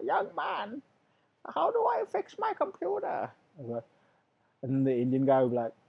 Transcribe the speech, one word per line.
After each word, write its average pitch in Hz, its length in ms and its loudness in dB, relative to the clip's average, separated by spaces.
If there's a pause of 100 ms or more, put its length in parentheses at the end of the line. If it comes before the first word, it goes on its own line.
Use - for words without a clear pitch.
young 196 320 0
man, 208 460 -6 (720)
how 330 160 2
do 466 160 0
I 480 240 2
fix - 280 -4
my 440 140 -2
computer? 370 760 -4 (280)
I 151 40 -14
was 117 80 -10
like, 117 140 -4 (800)
and 127 100 -4
then 135 120 2
the 131 160 4
Indian 131 260 2
guy 131 160 6
would 127 80 4
be 120 60 -2
like 117 160 -2 (160)